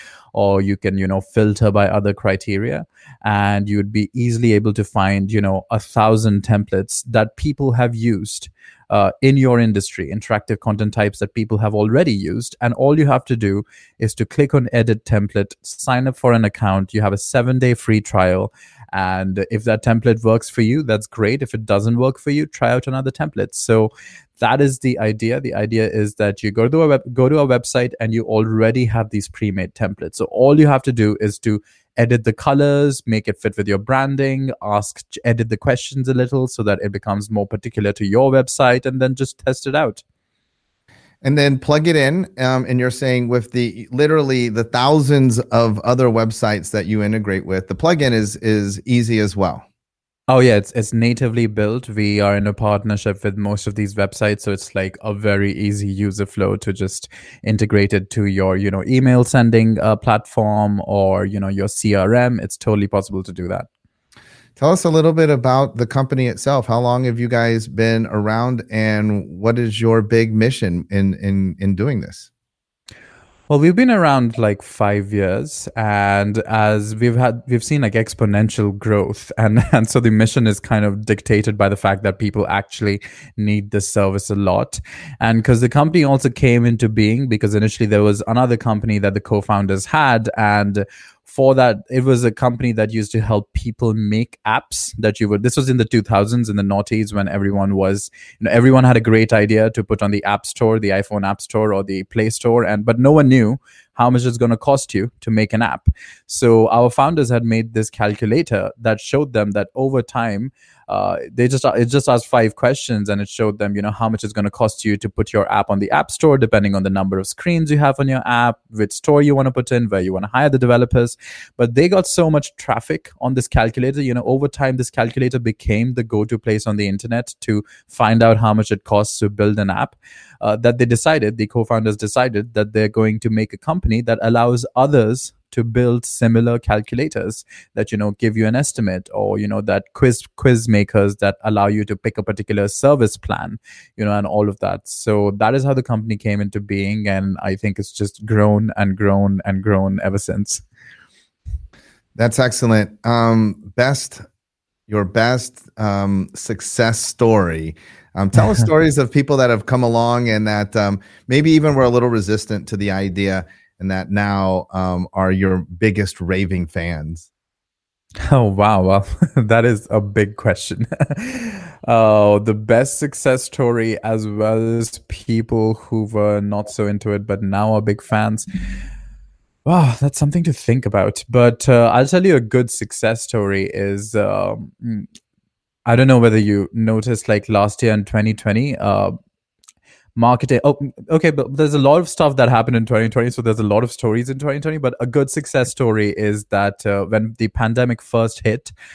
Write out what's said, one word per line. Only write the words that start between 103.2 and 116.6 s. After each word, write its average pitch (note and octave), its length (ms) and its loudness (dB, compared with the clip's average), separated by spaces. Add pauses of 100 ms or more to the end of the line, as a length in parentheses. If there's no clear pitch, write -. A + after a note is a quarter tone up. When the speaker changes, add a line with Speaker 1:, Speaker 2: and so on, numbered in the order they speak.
Speaker 1:
knew B2+ 300 4 (360)
how B2 160 2
much B2 160 0
it's A#2 120 -4
gonna A#2 180 0
cost C#3 360 -2
you G#2 180 -4 (120)
to - 80 -6
make A2 220 0
an A2+ 100 0
app. C#2+ 260 -4 (380)
So A2+ 420 4
our A#2+ 220 4
founders C#3+ 400 0
had A#2+ 140 0
made A2+ 300 -2
this A2 160 -2
calculator G#2+ 800 -2 (100)
that A2 200 -2
showed C#3 320 -2
them G#2 200 0
that G2+ 220 -4
over C3+ 280 0
time, A#2 500 -6 (360)
uh, F#2 280 -2 (160)
they B2 160 2
just, C3 160 -2
it A#2+ 220 2
just C3+ 220 0
asked A#2+ 180 2
five A2+ 300 2
questions, B2 520 -2
and G2+ 120 -2
it G2+ 80 -6
showed G#2+ 300 -4
them, G2+ 160 -4
you G2+ 60 -4
know, G#2 120 -4
how A2+ 160 -2
much A2 160 -4
it's G#2 80 -8
gonna G#2 180 -2
cost - 340 -2
you G#2 140 0
to G#2+ 100 -8
put - 240 -6
your G#2 180 0
app G2+ 200 0
on G2+ 80 0
the G2+ 140 -2
App - 180 0
Store, D3 260 2
depending G#2+ 380 2